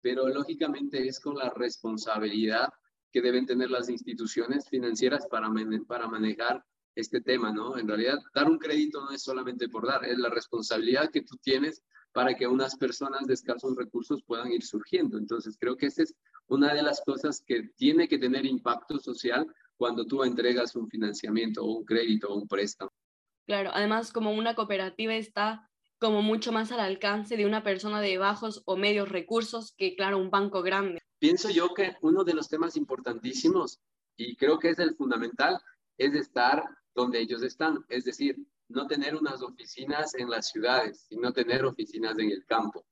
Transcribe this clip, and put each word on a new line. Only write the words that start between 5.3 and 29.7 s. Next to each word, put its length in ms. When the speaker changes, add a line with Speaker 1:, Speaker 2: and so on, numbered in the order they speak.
Speaker 1:
mane-, 360
para 220
manejar 560
este 260
tema, 300
¿no? 260
En 120
realidad, 300
dar 160
un 100
crédito 460
no 60
es 120
solamente 460
por 160
dar, 200
es 120
la 140
responsabilidad 800
que 120
tú 200
tienes 400
para 220
que 120
unas 300
personas 500
de 80
escasos 420
recursos 480
puedan 280
ir 100
surgiendo. 560
Entonces, 400
creo 180
que 100
esa 180
es 100
una 260
de 100
las 200
cosas 420
que 320
tiene 300
que 120
tener 280
impacto 520
social 480
cuando 300
tú 160
entregas 540
un 120
financiamiento 760
o 140
un 60
crédito 440
o 100
un 80
préstamo. 440
Speaker 2:
Claro, 280
además, 380
como 200
una 220
cooperativa 600
está 540
como 220
mucho 320
más 200
al 80
alcance 580
de 80
una 160
persona 400
de 160
bajos 480
o 100
medios 320
recursos 680